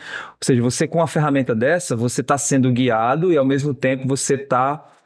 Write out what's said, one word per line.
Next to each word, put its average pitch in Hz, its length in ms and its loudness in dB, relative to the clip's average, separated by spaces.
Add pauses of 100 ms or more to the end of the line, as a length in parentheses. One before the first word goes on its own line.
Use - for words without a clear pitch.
(300)
Ou - 120 -20
seja, 123 180 2
você 127 280 0
com 165 100 -2
uma 165 80 2
ferramenta 139 480 0
dessa, 139 400 0
você 120 300 -2
tá 143 120 0
sendo 131 360 2
guiado 127 600 2
e 156 40 4
ao 135 80 4
mesmo 139 280 0
tempo 131 360 -2
você 135 280 0
tá 135 480 -2 (220)